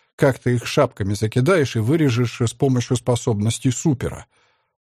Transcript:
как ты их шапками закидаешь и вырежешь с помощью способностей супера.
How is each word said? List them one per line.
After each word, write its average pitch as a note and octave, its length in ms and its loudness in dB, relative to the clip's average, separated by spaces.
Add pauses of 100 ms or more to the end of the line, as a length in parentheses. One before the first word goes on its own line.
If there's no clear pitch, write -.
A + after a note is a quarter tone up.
(140)
как C3+ 240 2
ты B2 180 0
их A#2 100 -6
шапками G#2 480 0
закидаешь B2+ 640 0
и A2+ 40 0
вырежешь B2 600 0
с A#2+ 120 0
помощью C3 440 0
способностей A2+ 760 -2
супера. B2 560 -2 (540)